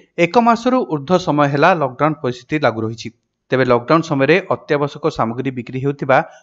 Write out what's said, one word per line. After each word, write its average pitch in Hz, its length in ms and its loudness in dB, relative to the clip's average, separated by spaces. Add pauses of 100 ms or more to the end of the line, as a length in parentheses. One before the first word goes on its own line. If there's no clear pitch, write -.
(160)
ଏକ 170 240 2
ମାସରୁ 233 400 2
ଊର୍ଦ୍ଧ୍ୱ 170 440 -2
ସମୟ 147 240 2
ହେଲା 147 260 4
lockdown 147 420 0
ପରିସ୍ଥିତି 139 440 -6
ଲାଗୁ 113 200 0
ରହିଛି। 113 280 -8 (420)
ତେବେ 131 140 2
lockdown 127 360 2
ସମୟରେ 151 360 2 (120)
ଅତ୍ୟାବଶ୍ୟକ 143 600 -4
ସାମଗ୍ରୀ 127 400 -4
ବିକ୍ରି 123 300 -10
ହେଉଥିବା 139 380 0 (240)